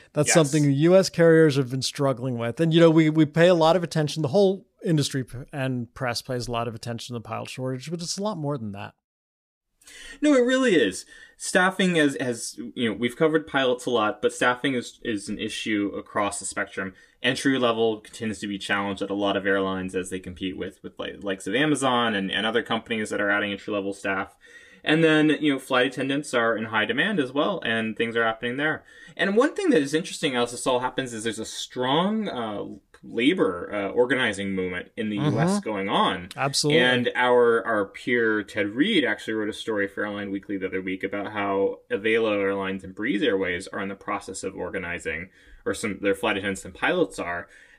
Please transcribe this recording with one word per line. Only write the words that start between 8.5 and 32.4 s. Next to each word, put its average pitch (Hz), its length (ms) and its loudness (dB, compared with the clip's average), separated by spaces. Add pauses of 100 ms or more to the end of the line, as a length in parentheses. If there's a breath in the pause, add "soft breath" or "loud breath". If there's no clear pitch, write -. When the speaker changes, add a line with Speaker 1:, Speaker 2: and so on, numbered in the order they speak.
Speaker 1:
than 107 140 -8
that. 104 220 -12 (1300 loud breath)
Speaker 2:
No, 294 140 4
it 254 60 6
really 254 340 4
is. 104 320 2 (300 loud breath)
Staffing 180 600 2
is, 147 240 4
has, 123 360 -6 (180)
you 120 140 -2
know, 107 60 -2
we've 117 220 -4
covered 156 320 2
pilots 127 360 0
a 131 60 -4
lot, 107 320 0
but 120 100 2
staffing 127 420 0
is, - 280 -8
is 107 260 -6
an 98 120 -8
issue 104 560 -2
across 104 420 -4
the 95 60 -10
spectrum. 98 500 -8 (260 soft breath)
Entry 135 380 0
level 113 400 2
continues 110 420 -8
to 113 60 -6
be 101 120 -6
challenged 101 440 -4
at 98 80 -6
a 98 40 -2
lot 98 220 0
of 98 80 -2
airlines 95 520 -2
as 90 140 -4
they 92 100 -6
compete 92 360 -8
with, 90 280 -12
with, 92 160 -16
like, - 240 -10
likes 95 240 -6
of 98 80 -2
Amazon 127 580 2
and, 95 160 -2
and 101 160 -2
other 113 160 0
companies 110 480 -4
that 104 100 -4
are 101 100 0
adding 104 200 0
entry 98 220 -8
level 98 200 -2
staff. 98 440 -6 (480 loud breath)
And 160 180 4
then, 156 280 6 (100)
you 151 120 2
know, 135 60 -2
flight 127 280 2
attendants 139 460 -4
are 117 240 2
in 110 100 -4
high 107 180 0
demand 160 340 0
as 123 140 -2
well, 170 320 0
and 113 320 -2
things 117 180 -2
are 117 100 2
happening 120 340 -2
there. 151 260 -2 (320 loud breath)
And 196 200 0
one 294 180 4
thing 392 160 0
that 165 120 4
is 139 120 -2
interesting 151 420 -4
as 120 160 0
this - 140 -8
all 123 140 2
happens 127 320 -4
is 110 120 -10
there's 110 160 -4
a 107 40 -8
strong, 175 840 -2
uh, 107 360 -6 (400)